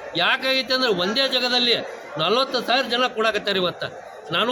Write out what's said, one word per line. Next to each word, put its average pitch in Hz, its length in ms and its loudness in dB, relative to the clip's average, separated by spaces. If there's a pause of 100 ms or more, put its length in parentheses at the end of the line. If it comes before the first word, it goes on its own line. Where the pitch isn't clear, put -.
(220)
ಯಾಕಾಗೈತೆ 262 560 2
ಅಂದ್ರೆ 254 140 2 (120)
ಒಂದೇ 226 300 2
ಜಾಗದಲ್ಲಿ 247 420 2 (460)
ನಲವತ್ತು 247 380 2 (100)
ಸಾವಿರ 254 240 2
ಜನ 254 120 2 (100)
ಕೂಡಾಕತ್ತಾರೆ 208 480 0
ಇವತ್ತು. 160 240 -2 (480)
ನಾನು 220 160 2